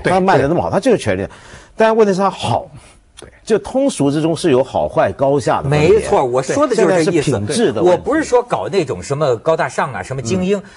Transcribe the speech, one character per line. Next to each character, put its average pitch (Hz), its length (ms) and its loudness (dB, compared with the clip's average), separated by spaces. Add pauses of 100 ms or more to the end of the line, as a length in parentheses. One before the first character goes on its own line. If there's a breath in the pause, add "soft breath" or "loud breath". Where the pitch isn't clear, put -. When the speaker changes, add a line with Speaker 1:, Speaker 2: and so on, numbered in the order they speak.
Speaker 1:
它 185 160 2
卖 185 160 2
得 139 100 2
那 156 60 0
么 151 80 0
好， 85 80 -4
Speaker 2:
对。 104 40 -2
Speaker 1:
它 196 60 0
就 254 120 2
是 185 60 4
权 95 200 -2
力。 95 100 -6 (480 loud breath)
但 220 180 2
问 220 140 4
题 196 60 2
是 185 80 -2
它 196 80 2
好。 - 360 -4 (540 loud breath)
Speaker 2:
对。 - 100 -20 (140)
Speaker 1:
就 208 160 2
通 269 300 -2
俗 143 200 0
之 151 120 0
中 160 140 0
是 160 160 0
有 127 120 4
好 78 240 -2
坏 135 240 0
高 139 280 0
下 - 220 0
的 139 80 -4
分 147 100 2
别。 160 100 4
Speaker 3:
没 214 120 4
错， 160 220 0
我 127 180 0
说 277 240 0
的 240 100 -2
就 185 140 2
是 170 160 2
这 185 60 2
意 165 100 2
思。 143 100 0
Speaker 1:
现 - 20 0
在 104 60 -2
是 - 0 -
品 104 80 -4
质 175 240 0
的 185 120 -2
问 180 80 4
题。 - 0 -
Speaker 3:
我 170 60 4
不 220 180 -4
是 311 80 0
说 247 180 2
搞 240 300 -4
那 185 120 0
种 92 200 -6
什 139 140 -6
么 156 200 0
高 165 180 0
大 156 140 -2
上 156 240 -4
啊， - 80 -8
什 - 140 -10
么 135 60 -8
精 151 220 -2
英， 196 140 0
Speaker 1:
嗯。 180 60 -10 (140 loud breath)